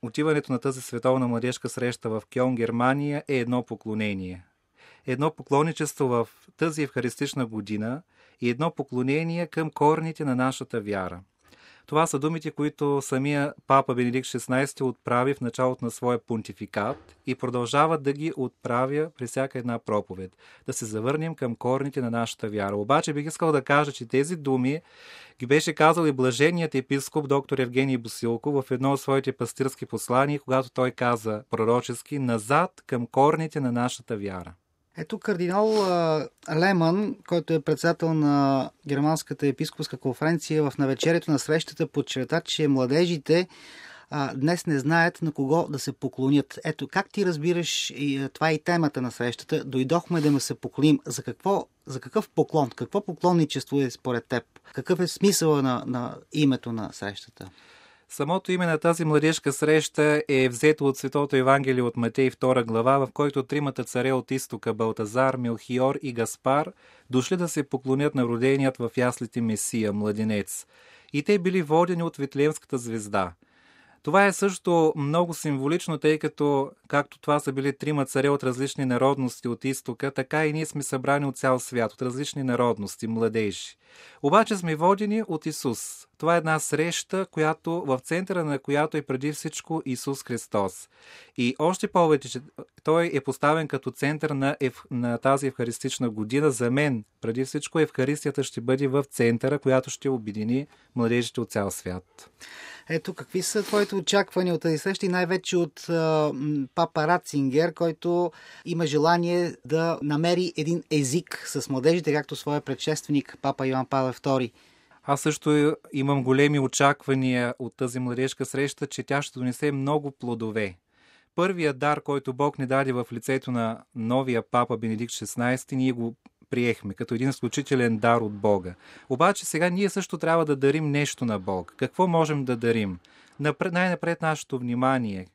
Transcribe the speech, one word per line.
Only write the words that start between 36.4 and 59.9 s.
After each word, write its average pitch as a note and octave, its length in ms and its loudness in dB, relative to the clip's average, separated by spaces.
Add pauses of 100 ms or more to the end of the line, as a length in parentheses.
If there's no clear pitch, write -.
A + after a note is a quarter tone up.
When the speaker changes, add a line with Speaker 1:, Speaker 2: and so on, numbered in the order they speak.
Speaker 2:
Леман, F#3 600 2 (120)
който E3 240 0
е D#3+ 80 2
председател D#3+ 540 2
на C#3 560 4 (160)
Германската D3 600 0
епископска C#3+ 500 -4
конференция, D3+ 760 0
в - 80 -14
навечерието D#3 520 2
на D3 80 4
срещата D#3 480 -2
подчерта, C3+ 540 -2
че - 280 -2
младежите, D#3 800 2 (600)
а, C#3 240 -4
днес E3 320 0
не D3+ 120 0
знаят E3 440 2
на D#3+ 100 -2
кого D#3 360 2
да D3 100 -6
се C3 140 -6
поклонят. C#3 720 0
Ето, D3+ 240 -6
как G3 240 -2
ти G3+ 140 0
разбираш E3+ 680 -2
и, C#3 200 -2
а, C3+ 120 -4
това D#3 220 0
е D#3+ 40 2
и D#3 100 -6
темата E3 380 2
на B2 80 -4
срещата? A#2+ 540 -4
„Дойдохме C#3 560 0
да D3 100 4
му C#3+ 100 4
се - 140 -6
поклоним.“ C#3 520 2
За A#2+ 160 -8
какво, F#3 440 -2 (200)
за C3 140 -10
какъв - 300 -4
поклон? D3 400 2
Какво - 340 -4
поклонничество D#3+ 760 2
е C3 100 0
според A#2+ 360 -4
теб? B2 180 -2 (280)
Какъв E3 280 -2
е F3+ 60 0
смисъла E3 560 2
на, B2+ 240 0
на B2 300 -6 (160)
името C3+ 400 0
на A2 200 -8
срещата? - 580 -12 (600)
Speaker 1:
Самото F3 420 -2
име F3+ 140 0
на D#3+ 120 2
тази E3+ 260 2
младежка D3+ 480 2
среща D3+ 760 2